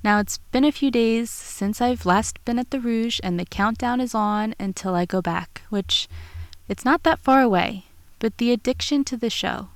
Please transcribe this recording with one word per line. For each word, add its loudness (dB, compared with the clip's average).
Now, 4
it's -4
been 4
a 6
few 0
days 2
since -6
I've 0
last 0
been 0
at -2
the -2
Rouge, 0
and -2
the -2
countdown 0
is -2
on 0
until -4
I 2
go 0
back, -6
which, 0
it's -6
not 2
that 2
far 6
away, 2
but -2
the 2
addiction 0
to -6
the -2
show -4